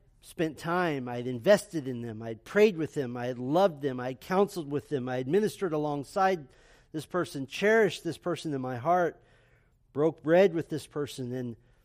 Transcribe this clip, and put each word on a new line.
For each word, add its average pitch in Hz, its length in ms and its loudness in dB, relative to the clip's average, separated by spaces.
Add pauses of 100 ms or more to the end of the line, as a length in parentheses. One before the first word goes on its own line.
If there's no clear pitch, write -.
(220)
spent 156 360 -4
time, 160 520 -2
I 120 80 -6
had 123 100 -6
invested 127 580 2
in 123 160 -6
them, 113 200 -8
I 113 80 -8
had 110 160 -12
prayed 208 320 4
with 156 160 -4
them, 123 240 -4
I 120 80 -6
had 127 120 -4
loved 147 440 2
them, 131 180 -4
I 123 80 -6
had 131 140 -8
counseled 185 500 0
with 139 160 -4
them, 127 220 -4
I 127 80 -2
had 131 100 -4
ministered 190 460 0
alongside 151 720 -2 (460)
this 156 120 -8
person, 151 400 -4
cherished 208 600 2
this 165 120 -4
person 165 360 -6
in 135 80 -4
my 127 160 -6
heart, 165 440 0 (680)
broke 156 320 0
bread 170 300 6
with 165 160 -4
this 151 180 -6
person, 131 460 -8
and 123 240 -8 (280)